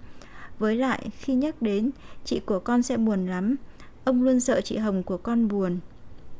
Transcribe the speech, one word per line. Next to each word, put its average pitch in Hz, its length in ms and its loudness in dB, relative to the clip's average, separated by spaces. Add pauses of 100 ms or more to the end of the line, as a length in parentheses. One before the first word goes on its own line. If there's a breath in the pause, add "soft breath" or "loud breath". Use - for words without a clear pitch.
(600 loud breath)
Với 214 160 2
lại, 254 420 0
khi - 160 -2
nhắc 285 280 2
đến, 214 280 2 (360 loud breath)
chị - 140 0
của 196 200 0
con 240 220 2
sẽ 240 160 0
buồn 208 300 2
lắm. 185 280 0 (480 loud breath)
Ông 254 200 4
luôn 254 160 6
sợ 247 220 2
chị 214 160 -4
Hồng 202 260 0
của 185 140 -2
con 233 300 2
buồn." 190 320 0 (600)